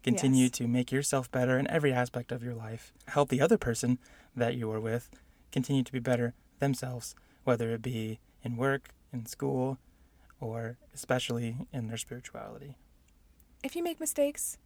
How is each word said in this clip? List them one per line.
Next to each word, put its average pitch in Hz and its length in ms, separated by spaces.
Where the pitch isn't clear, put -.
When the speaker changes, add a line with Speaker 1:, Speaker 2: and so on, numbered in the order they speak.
Speaker 1:
Continue 127 400
Speaker 2:
Yes. 127 80
Speaker 1:
to 120 160
make 123 240
yourself 135 400
better 127 260
in 139 140
every 147 200
aspect 123 400
of 120 120
your 120 100
life. 113 400
Help 147 220
the 127 120
other 170 160
person 123 400
that 120 200
you 110 160
are 110 80
with 113 300
continue 135 300
to 120 100
be 131 80
better 120 360
themselves, 127 560
whether 117 280
it 117 100
be 110 380
in 117 140
work, 135 320
in 117 140
school, 135 540
or 117 380
especially 120 800
in 117 140
their 117 100
spirituality. 123 800
Speaker 2:
If 269 120
you 339 80
make 339 160
mistakes 294 680